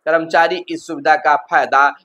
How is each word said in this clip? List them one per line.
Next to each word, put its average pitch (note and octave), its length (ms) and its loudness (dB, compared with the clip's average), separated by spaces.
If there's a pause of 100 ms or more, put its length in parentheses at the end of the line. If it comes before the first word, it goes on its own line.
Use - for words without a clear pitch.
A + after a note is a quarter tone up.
कर्मचारी E3 640 0
इस E3 180 -10
सुविधा D3+ 280 0
का D3+ 200 0
फायदा C#3 680 0